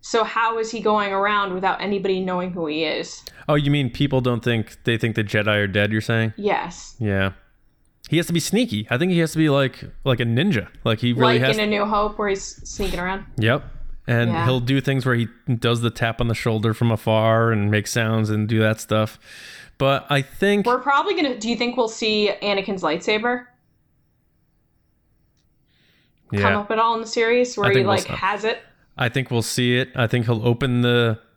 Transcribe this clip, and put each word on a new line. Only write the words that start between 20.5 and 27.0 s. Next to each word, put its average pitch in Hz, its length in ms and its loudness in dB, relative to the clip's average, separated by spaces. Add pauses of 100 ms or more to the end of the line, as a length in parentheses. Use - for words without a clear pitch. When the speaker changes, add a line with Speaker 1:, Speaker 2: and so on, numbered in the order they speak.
Speaker 1:
We're 240 140 2
probably 294 340 2
gonna, 277 240 0
do 214 100 -6
you 233 80 0
think 240 200 -2
we'll 226 120 2
see 214 420 0 (120)
Anakin's 196 400 -2
lightsaber 214 640 -2 (2750)
Speaker 2:
Yeah. 104 100 0
Speaker 1:
come 196 140 2
up 208 140 -4
at 220 80 0
all 226 160 2
in 226 60 -4